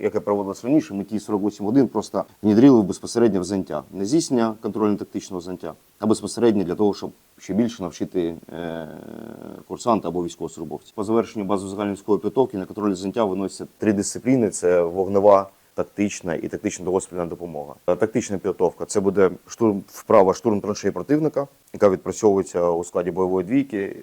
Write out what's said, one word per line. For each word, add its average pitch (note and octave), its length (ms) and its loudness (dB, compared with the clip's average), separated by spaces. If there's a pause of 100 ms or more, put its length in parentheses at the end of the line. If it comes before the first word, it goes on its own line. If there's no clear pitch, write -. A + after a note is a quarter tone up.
яке G#2 200 -2
проводилось G2+ 440 -4
раніше, C3+ 300 0
ми G2 100 -4
ті G2+ 160 -6
сорок G#2 220 -2
вісім G#2 240 -2
годин B2 220 4
просто G2+ 360 -4 (180)
внедрили A2+ 400 8
безпосередньо F#2+ 580 0
в F2+ 40 -4
заняття. F2 380 -4 (100)
Не F#2+ 120 -6
здійснення A#2+ 580 0
контрольно-тактичного G2+ 800 -2
заняття, E2+ 340 -10 (240)
а G#2 80 -4
безпосередньо G#2+ 580 2
для E2+ 100 -4
того, G2+ 200 2
щоб - 160 -10 (280)
ще - 160 -10
більше A2 280 -2
навчити, E2+ 520 -4 (180)
е, E2 360 -10 (800)
курсанта F#2+ 400 -2
або F2 160 -2
військовослужбовця. E2 720 -10
По G#2+ 100 -6
завершенню A2 400 -2
базової G2 260 -2
загальновійськової G2+ 500 -2
підготовки A2 380 -2
на F#2 80 -8
контрольні G2+ 280 -2
заняття G2 300 -2
виносяться F#2+ 420 -4 (120)
три G#2 140 2
дисципліни. G2+ 580 0
Це F2 320 2
вогнева, G2 640 4 (260)
тактична F#2 600 -4
і E2+ 140 -6
тактична F#2 360 -6
догоспітальна F2+ 420 -2
допомога. D#2 480 -12 (120)
Е, F2 100 2
тактична - 420 -2
підготовка — F2 480 -2
це - 140 0
буде F#2+ 300 4 (160)
штурм, G#2 420 0
вправа G2 460 4
штурм G#2 260 0
траншеї G2 320 -4
противника, C#3 560 -2 (240)
яка G#2 160 4
відпрацьовується F#2 800 2
у E2+ 140 0
складі F2+ 260 -4
бойової F#2 360 0
двійки, A2 560 -2